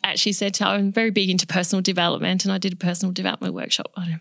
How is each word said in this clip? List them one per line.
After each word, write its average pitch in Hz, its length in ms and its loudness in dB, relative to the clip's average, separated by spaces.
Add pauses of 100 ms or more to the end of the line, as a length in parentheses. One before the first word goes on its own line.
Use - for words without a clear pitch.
actually 196 300 0
said 196 220 2
to, 202 120 0
I'm 196 240 2
very 226 200 2
big 190 200 2
into 180 160 0
personal 185 340 2
development, 180 640 0
and 196 80 0
I 190 60 -2
did 190 140 -2
a 180 40 -8
personal 180 360 0
development 180 420 -4
workshop, - 420 -4
I 190 40 -6
don't 170 100 -4
know, 160 100 -4